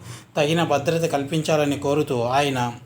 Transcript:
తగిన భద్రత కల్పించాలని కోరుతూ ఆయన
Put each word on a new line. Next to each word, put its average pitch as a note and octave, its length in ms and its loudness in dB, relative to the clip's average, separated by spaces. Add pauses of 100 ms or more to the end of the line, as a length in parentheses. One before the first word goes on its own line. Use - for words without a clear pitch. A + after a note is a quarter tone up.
(360)
తగిన D#3+ 260 2
భద్రత D#3+ 480 0
కల్పించాలని D3 680 0
కోరుతూ C#3+ 440 0
ఆయన B2+ 500 0 (140)